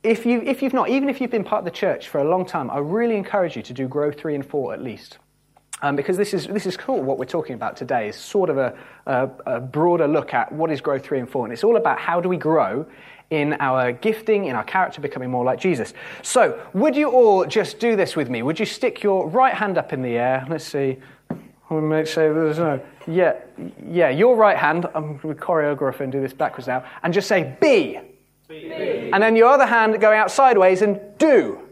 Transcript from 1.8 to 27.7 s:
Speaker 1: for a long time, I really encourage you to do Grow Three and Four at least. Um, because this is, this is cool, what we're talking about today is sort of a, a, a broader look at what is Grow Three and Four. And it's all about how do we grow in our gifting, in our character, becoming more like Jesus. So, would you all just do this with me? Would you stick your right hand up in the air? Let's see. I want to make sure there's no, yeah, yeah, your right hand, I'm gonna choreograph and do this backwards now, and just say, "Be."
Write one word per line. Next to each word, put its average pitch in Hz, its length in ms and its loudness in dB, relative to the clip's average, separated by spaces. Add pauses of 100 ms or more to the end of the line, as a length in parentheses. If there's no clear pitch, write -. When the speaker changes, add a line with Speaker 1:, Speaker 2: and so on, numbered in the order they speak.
Speaker 1:
for 147 100 -2
a 139 40 0
long 180 200 0
time, 151 260 -6
I - 80 -4
really 214 380 -2
encourage 185 400 -2
you 113 60 -10
to - 100 -16
do 131 160 -6
Grow 147 240 -2
Three 147 220 -6
and 139 100 -6
Four 139 300 -6
at - 80 -12
least. - 360 -14 (640)
Um, 143 160 -2
because 180 220 -2
this 202 160 -2
is, 156 120 -4
this 196 200 -4
is 180 100 -4
cool, 240 260 -4
what 131 160 -2
we're 127 60 -6
talking 151 300 -6
about 113 220 -8
today 123 320 -4
is 107 60 -10
sort 185 360 -2
of 135 80 0
a, 127 180 -2 (300)
a, 131 240 -2 (160)
a 117 140 -2
broader 156 460 2
look 147 280 -2
at 120 180 -2
what 160 180 -2
is 139 120 -4
Grow 139 160 -2
Three 135 200 -4
and 123 100 -6
Four. 123 180 -4
And 113 60 -8
it's 117 120 -4
all 226 120 4
about 156 220 0
how 175 220 -2
do 175 80 -2
we 180 80 0
grow 151 500 0 (440)
in 151 300 0
our 131 320 0
gifting, 214 520 -2
in 135 100 -4
our 110 80 -4
character, - 380 -2
becoming 127 300 -8
more 123 120 -2
like 127 160 0
Jesus. 139 360 -2 (260)
So, 220 400 2 (140)
would 254 200 2
you 294 160 0
all 214 360 6
just 190 340 -2
do 226 160 2
this 185 180 0
with 143 140 -2
me? 117 140 -4
Would 156 180 -4
you 214 60 0
stick - 360 -4
your 190 240 0
right 247 280 2
hand 196 240 -2
up - 160 -4
in 131 80 -4
the 120 160 -2
air? 127 320 0
Let's 156 160 -6
see. 135 320 -4 (320)
I - 40 -6 (360)
want 156 140 -2
to 156 40 0
make 156 180 0
sure 156 280 2
there's 156 240 0
no, 151 200 0 (280)
yeah, 165 300 2 (540)
yeah, 170 200 2
your 175 260 4
right 214 220 4
hand, 160 360 0
I'm 151 220 -6
gonna 151 180 -8
choreograph 147 680 -2
and 135 120 -4
do 135 80 -2
this 135 140 -6
backwards 131 340 -6
now, 127 160 -4 (180)
and 170 120 -2
just 196 120 0
say, 156 320 0
"Be." 214 400 4 (500)